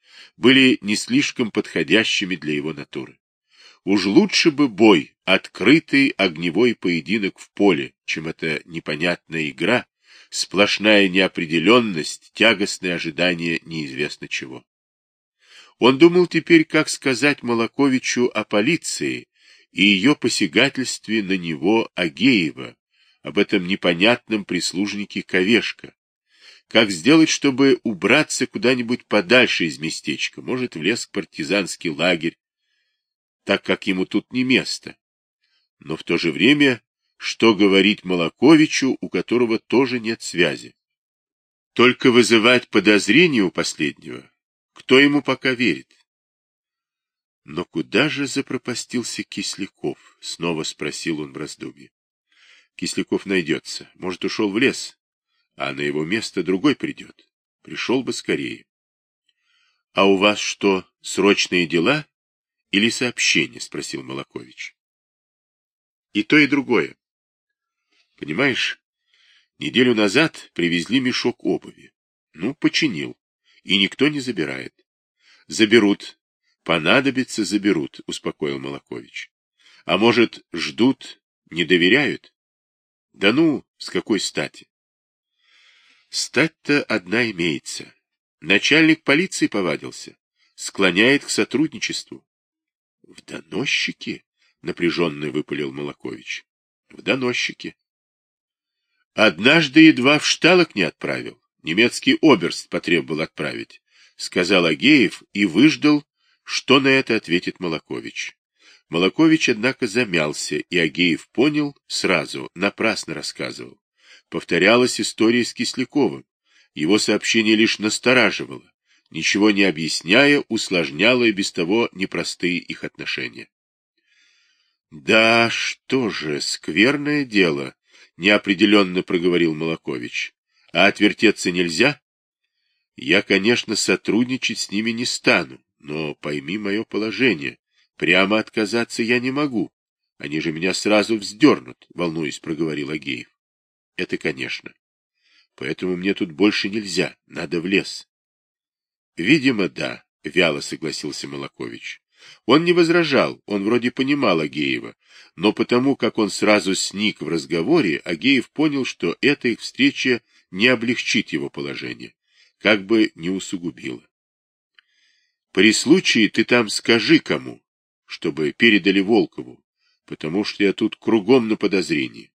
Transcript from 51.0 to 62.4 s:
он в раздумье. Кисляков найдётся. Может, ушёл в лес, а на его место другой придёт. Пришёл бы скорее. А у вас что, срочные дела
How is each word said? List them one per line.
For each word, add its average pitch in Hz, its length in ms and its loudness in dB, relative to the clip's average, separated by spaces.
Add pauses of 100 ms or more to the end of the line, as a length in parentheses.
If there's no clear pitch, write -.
он 69 120 -12
в 71 40 -16
раздумье. 69 540 -14 (840)
Кисляков - 500 -4
найдётся. 82 720 -4
Может, 90 280 -10
ушёл 101 280 -2
в 98 60 -4
лес, 120 400 -2 (580)
а 69 180 -8
на 69 80 -10
его 73 240 -4
место 98 380 -6
другой 95 320 0
придёт. - 520 -12 (340)
Пришёл 120 420 -4
бы 120 100 -6
скорее. 71 520 -6 (1300)
А 95 120 2
у 98 120 4
вас 101 220 2
что, 95 480 -2 (140)
срочные 92 640 0
дела 90 400 -2 (640)